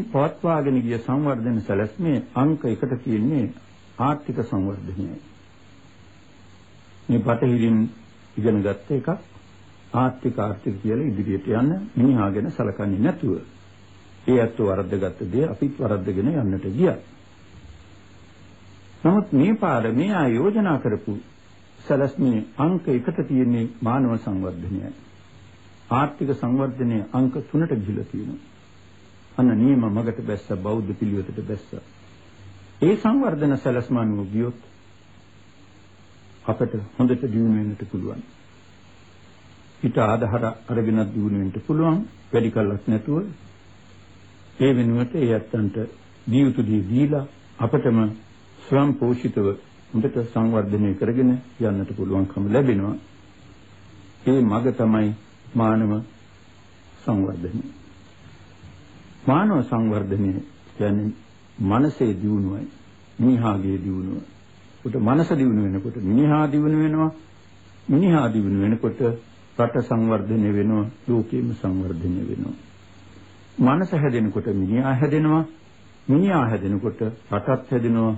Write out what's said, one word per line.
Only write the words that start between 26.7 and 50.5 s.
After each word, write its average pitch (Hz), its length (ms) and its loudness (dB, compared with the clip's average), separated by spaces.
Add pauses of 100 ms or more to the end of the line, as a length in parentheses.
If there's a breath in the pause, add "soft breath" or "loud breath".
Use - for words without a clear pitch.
අංක 127 340 0
තුනට 156 300 -2
ගිහිලා 104 320 -4
තියෙනවා. 110 360 -10 (920)
අන්න 127 220 4
නියම 123 280 4
මගට 113 380 -2
බැස්ස, 107 340 -6
බෞද්ධ 101 380 -4
පිළිවෙතට 98 500 -4
බැස්ස. 98 280 -10 (1080)
ඒ 185 180 4
සංවර්ධන 208 600 2
සැලැස්ම 123 400 -2
අනුව 107 300 -2
ගියොත් 117 320 -4 (1800)
අපට - 320 -2 (160)
හොඳට 123 340 2
දියුණු 113 300 2
වෙන්නට 104 300 -2
පුළුවන්. 101 380 -8 (1500)
පිට 127 200 -2
ආධාර 113 480 0 (200)
අරගෙන 110 400 0
දියුණු 104 340 -2
වෙන්න 95 220 -2
පුළුවන්. 160 380 2 (260)
වැඩි 113 260 0
කලක් 104 340 0
නැතුව 120 340 0 (1400)
ඒ 135 160 4
වෙනුවට 120 420 2
ඒ 143 160 0
ඇත්තන්ට 107 460 -2 (460)
දිය 123 200 2
යුතු 127 200 2
දේ 107 200 0
දීලා 135 420 0 (320)
අපටම 135 420 2 (640)
ස්වයං 143 340 2
පෝෂිතව 120 520 0 (400)
හොඳට 120 380 -2
සංවර්ධනය 104 720 0